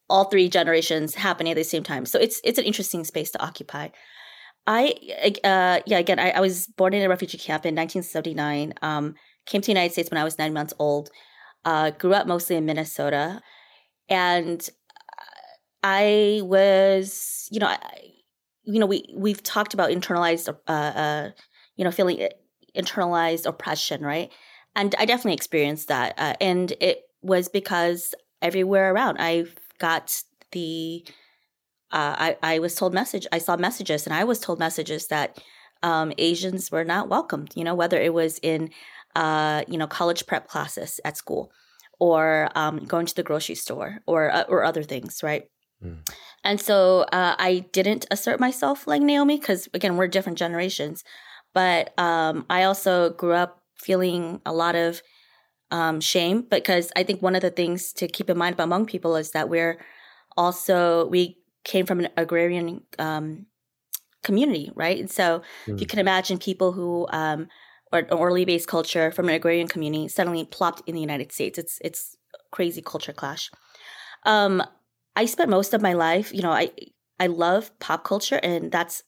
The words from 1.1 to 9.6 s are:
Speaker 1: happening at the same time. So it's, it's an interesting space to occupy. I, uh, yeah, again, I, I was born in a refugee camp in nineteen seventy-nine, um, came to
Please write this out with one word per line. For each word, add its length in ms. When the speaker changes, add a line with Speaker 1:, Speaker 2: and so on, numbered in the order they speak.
Speaker 1:
happening 360
at 60
the 80
same 180
time. 220
So 120
it's, 280
it's 120
an 60
interesting 400
space 280
to 120
occupy. 460
I, 280
uh, 420
yeah, 120
again, 220
I, 100
I 100
was 280
born 260
in 100
a 60
refugee 280
camp 280
in 100
nineteen 280
seventy-nine, 800
um, 340
came 140
to 60